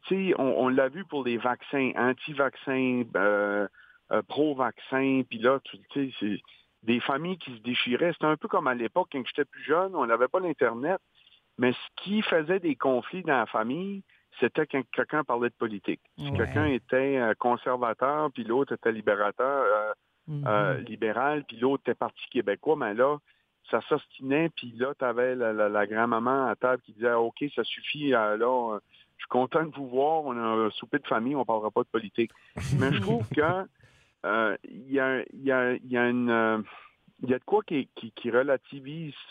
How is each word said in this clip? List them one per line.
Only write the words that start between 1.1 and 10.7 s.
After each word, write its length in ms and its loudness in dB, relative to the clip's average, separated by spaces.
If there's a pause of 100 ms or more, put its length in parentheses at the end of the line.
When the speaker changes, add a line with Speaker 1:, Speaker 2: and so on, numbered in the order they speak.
Speaker 1:
les 120 0
vaccins, 600 -2
anti-vaccins, 1040 0 (140)
euh, 520 2 (440)
euh, 100 2
pro-vaccins, 1080 0
puis 100 -8
là, 260 2
tu, 140 -16 (120)
tu 200 -2
sais, 80 -16
c'est 220 -2 (440)
des 160 0
familles 380 -2
qui 140 -14
se 100 -16
déchiraient. 500 0
C'était 140 -2
un 100 4
peu 120 -6
comme 200 0
à 60 2
l'époque, 360 -2
quand 160 -6
j'étais 180 -2
plus 200 -18
jeune, 320 0
on 100 0
n'avait 220 2
pas 120 0
l'Internet, 600 0 (580)